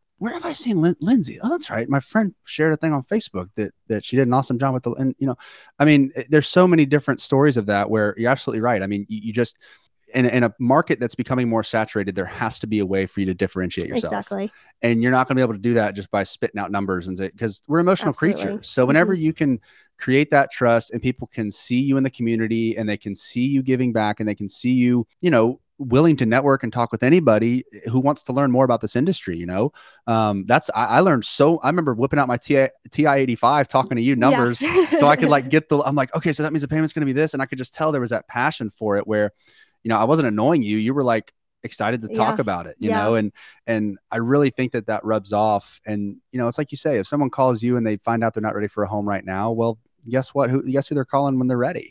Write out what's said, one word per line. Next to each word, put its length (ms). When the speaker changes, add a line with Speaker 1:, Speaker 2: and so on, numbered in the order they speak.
Speaker 1:
"Where 160
have 120
I 80
seen 280
Lin-, 200
Lindsay? 420
Oh, 60
that's 200
right. 180
My 120
friend 340
shared 280
a 40
thing 160
on 100
Facebook 540
that, 160
that 140
she 120
did 100
an 80
awesome 240
job 160
with 80
the," 120
and, 260
you 80
know, 80
I 80
mean, 300
it, 160
there's 160
so 200
many 200
different 340
stories 360
of 100
that 240
where 260
you're 140
absolutely 300
right. 200
I 60
mean, 200
you, 180
you 80
just, 260
in, 140
in 160
a 160
market 400
that's 160
becoming 340
more 140
saturated, 500
there 120
has 340
to 80
be 100
a 80
way 220
for 120
you 60
to 80
differentiate 540
yourself. 260
Speaker 2:
Exactly. 380
Speaker 1:
And 180
you're 100
not 160
gonna 100
be 40
able 120
to 60
do 140
that 220
just 160
by 120
spitting 360
out 120
numbers 360
and 100
say, 140
'cause 360
we're 120
emotional 300
Speaker 2:
Absolutely. 340
Speaker 1:
creatures. 260
So 160
whenever 300
Speaker 2:
Mm-hmm. 80
Speaker 1:
you 100
can 260
create 320
that 220
trust 400
and 100
people 320
can 160
see 300
you 180
in 60
the 80
community 640
and 100
they 100
can 180
see 320
you 160
giving 280
back 280
and 100
they 60
can 140
see 220
you, 360
you 100
know, 280
willing 380
to 100
network 340
and 100
talk 200
with 100
anybody 640
who 100
wants 240
to 100
learn 180
more 140
about 160
this 140
industry, 400
you 120
know? 240
Um, 400
that's, 300
I, 100
I 140
learned 260
so, 340
I 80
remember 280
whipping 240
out 80
my 100
T 220
I, 100
T 160
I 100
eighty-five, 500
talking 280
to 60
you 120
Speaker 2:
Yeah. 60
Speaker 1:
numbers 400
so 80
I 80
could, 140
like, 200
Speaker 2:
<laughs> 60
Speaker 1:
get 140
the, 100
I'm 160
like, 200
"Okay, 180
so 100
that 100
means 80
the 60
payment's 260
gonna 140
be 60
this." 200
And 80
I 60
could 100
just 160
tell 180
there 100
was 100
that 160
passion 420
for 280
it 100
where, 240
you 60
know, 80
I 80
wasn't 240
annoying 340
you. 140
You 160
were, 100
like, 300
excited 380
to 60
talk 300
Speaker 2:
Yeah. 40
Speaker 1:
about 260
it, 120
you 100
Speaker 2:
Yeah. 140
Speaker 1:
know? 120
And, 180
and 300
I 60
really 320
think 220
that 140
that 180
rubs 300
off. 520
And, 320
you 80
know, 80
it's 100
like 140
you 60
say, 220
if 80
someone 220
calls 320
you 140
and 100
they 120
find 260
out 100
they're 80
not 140
ready 140
for 140
a 40
home 180
right 200
now, 260
well, 260
guess 260
what? 160
Who, 220
guess 160
who 80
they're 80
calling 340
when 120
they're 80
ready? 320